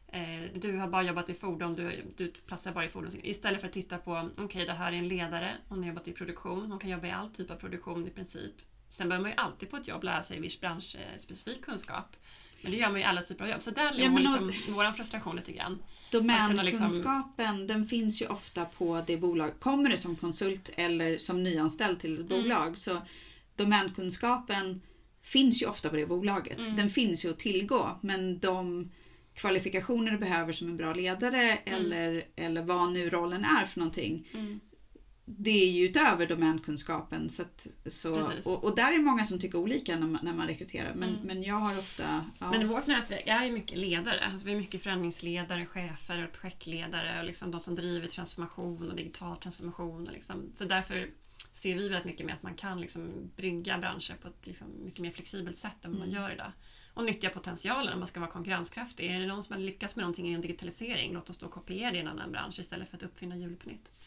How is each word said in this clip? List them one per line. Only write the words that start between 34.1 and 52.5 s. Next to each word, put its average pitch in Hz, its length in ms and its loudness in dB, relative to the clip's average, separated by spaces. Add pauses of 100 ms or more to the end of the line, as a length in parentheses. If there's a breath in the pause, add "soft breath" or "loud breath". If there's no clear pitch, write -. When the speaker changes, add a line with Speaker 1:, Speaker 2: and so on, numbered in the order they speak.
Speaker 1:
Mm. 208 260 -6 (640)
Speaker 2:
det 208 240 -2
är 190 220 8
ju 175 140 6
utöver 185 420 6
domänkunskapen. 160 1000 0
Så - 120 -6
att, - 260 -12 (180)
så, 160 300 -2
Speaker 1:
Precis. 151 300 0
Speaker 2:
och, 180 180 0
och 214 120 4
där 247 180 6
är 330 60 8
många 254 240 6
som 185 160 0
tycker 180 180 -2
olika 190 420 0
när 160 80 2
man, 156 160 0
när 170 100 -2
man 165 140 -2
rekryterar. 160 480 -4
Men, 180 140 0
Speaker 1:
Mm. 180 120 0
Speaker 2:
men 185 220 -4
jag 202 120 0
har 202 240 2
ofta... 160 460 -2 (140)
Ja. 180 120 -2
Speaker 1:
Men 220 100 6
i 214 40 4
vårt 233 220 2
nätverk 233 400 2
är 226 180 4
ju 247 60 2
mycket 220 260 -4
ledare. 185 480 2
Alltså 190 220 -4
vi 202 60 0
är 208 40 2
mycket 185 260 -4
förändringsledare, 175 840 -2
chefer 175 640 -6
och 160 60 -10
projektledare 165 880 -6
och 170 60 -4
liksom 175 260 -6
de 170 80 -4
som 175 160 -4
driver 170 320 -2
transformation 170 800 -6
och 180 60 -6
digital 170 420 -8
transformation. 170 720 -8
Och - 60 -12
liksom. - 420 -10
Så 202 100 -6
därför 190 440 0 (440 loud breath)
ser 185 220 -2
vi 196 140 0
väldigt 180 160 0
mycket 175 200 -6
med 165 100 -4
att - 80 -14
man 180 120 -8